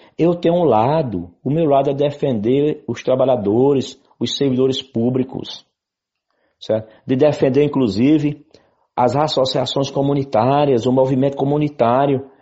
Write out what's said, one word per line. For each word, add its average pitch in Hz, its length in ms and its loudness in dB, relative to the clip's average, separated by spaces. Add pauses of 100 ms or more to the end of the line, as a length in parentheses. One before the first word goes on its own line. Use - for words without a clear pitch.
(180)
Eu 165 160 2
tenho 170 220 0
um 175 80 0
lado, 117 640 0 (140)
o 127 80 -4
meu 165 140 0
lado 139 260 2
é - 20 -2
defender 139 920 -2
os 120 160 -8
trabalhadores, 127 960 0 (180)
os 120 160 -4
servidores 131 460 0
públicos, - 840 -4 (960)
certo? - 320 -4 (140)
De 131 100 0
defender, 143 480 2
inclusive, 143 800 0 (520)
as 120 200 0
associações 139 760 -2
comunitárias, 139 960 0
o 127 40 2
movimento 135 460 0
comunitário 139 960 0 (100)